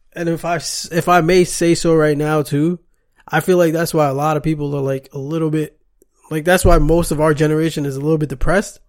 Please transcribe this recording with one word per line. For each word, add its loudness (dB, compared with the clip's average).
and -6
if -4
I -2
s-, -8
if -2
I 4
may 4
say 0
so 0
right 2
now 0
too, -2
I -2
feel 2
like 2
that's -2
why 2
a -2
lot -2
of -6
people -4
are, -4
like, -4
a -12
little -4
bit, -4
like, -6
that's 2
why 8
most 2
of -2
our 2
generation 0
is -6
a -8
little 0
bit -2
depressed. -2